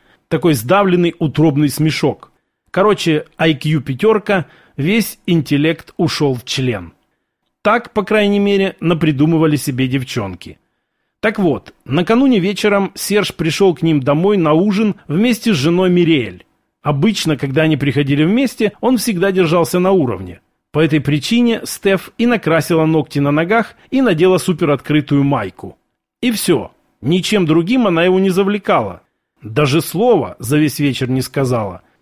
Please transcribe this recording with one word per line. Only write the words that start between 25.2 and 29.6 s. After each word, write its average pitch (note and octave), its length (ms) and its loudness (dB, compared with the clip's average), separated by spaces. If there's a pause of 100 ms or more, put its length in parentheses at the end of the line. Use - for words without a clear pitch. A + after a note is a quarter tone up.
майку. B2 560 -4 (420)
И B3 100 0
все. D#3+ 420 -2 (280)
Ничем F3+ 460 0
другим F3 400 2
она E3 160 2
его F#3 160 2
не F#3+ 120 2
завлекала. F#3 720 -2 (400)
Даже C3+ 400 0